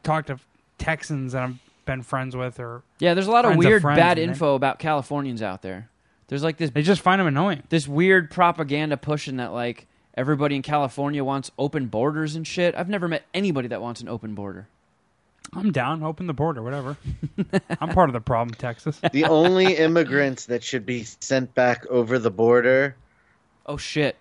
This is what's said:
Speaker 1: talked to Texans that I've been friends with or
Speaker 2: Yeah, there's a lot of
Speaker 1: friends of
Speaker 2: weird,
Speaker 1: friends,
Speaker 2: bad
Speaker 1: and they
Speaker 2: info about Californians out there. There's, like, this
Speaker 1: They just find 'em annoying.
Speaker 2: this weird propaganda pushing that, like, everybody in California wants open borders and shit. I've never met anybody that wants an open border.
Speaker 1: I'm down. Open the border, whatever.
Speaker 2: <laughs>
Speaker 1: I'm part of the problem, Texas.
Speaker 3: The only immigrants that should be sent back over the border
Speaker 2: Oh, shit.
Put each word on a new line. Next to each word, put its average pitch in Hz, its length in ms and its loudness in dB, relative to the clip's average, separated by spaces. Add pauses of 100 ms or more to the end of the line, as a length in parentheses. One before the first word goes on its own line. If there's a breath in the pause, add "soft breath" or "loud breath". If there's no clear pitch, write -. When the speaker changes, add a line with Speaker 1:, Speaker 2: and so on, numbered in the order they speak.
Speaker 1:
talked 156 240 -2
to 131 100 -8 (420)
Texans 147 540 -4
that 127 100 -4
I've 127 120 -6 (300)
been 131 160 -6
friends 131 340 -6
with 127 240 -8
or 120 220 -14 (180)
Speaker 2:
Yeah, 170 140 4
there's 190 140 2
a 220 40 0
lot 240 140 6
of - 60 4
Speaker 1:
friends 165 120 6
of 196 60 8
Speaker 2:
weird, 214 140 6
Speaker 1:
friends, 147 160 4
Speaker 2:
bad 175 180 6
Speaker 1:
and 165 100 -2
they 175 60 -4
Speaker 2:
info 143 220 2
about 135 240 0
Californians 139 600 -4
out 95 200 -6
there. 95 260 -10 (400)
There's, 139 160 -4
like, 160 140 -2
this 151 140 -2
Speaker 1:
They 147 100 0
just 175 200 2
find 190 200 4
'em 175 60 2
annoying. 151 420 0
Speaker 2:
this 151 180 0
weird 175 440 4
propaganda 151 680 0
pushing 143 400 -6
that, 113 160 -6
like, 120 320 -6 (300)
everybody 143 420 0
in 135 40 -4
California 143 600 -2
wants 135 340 -4
open 143 300 -2
borders 147 480 -2
and 160 100 -8
shit. 175 300 -2
I've 175 140 -6
never 185 180 -4
met 160 160 -4 (100)
anybody 156 360 -2
that 107 120 -6
wants 120 200 -10
an 113 80 -12
open 110 260 -10
border. 98 320 -12 (880)
Speaker 1:
I'm 190 180 -2
down. 143 320 -2
Open 160 240 -8
the 156 60 -6
border, 139 280 -4
whatever. 135 360 -8 (400)
Speaker 2:
<laughs> 180 420 -4
Speaker 1:
I'm 160 100 -4
part 175 200 4
of 123 40 -4
the 120 80 -4
problem, 117 340 -2
Texas. 127 440 -8 (140)
Speaker 3:
The 151 120 4
only 175 520 4
immigrants 143 680 2
that 120 180 -4
should 117 200 -6
be 120 180 -6
sent 127 520 -4
back 123 300 2
over 123 340 2
the 110 120 0
border 123 640 4 (680)
Speaker 2:
Oh, 147 120 -8
shit. - 440 -2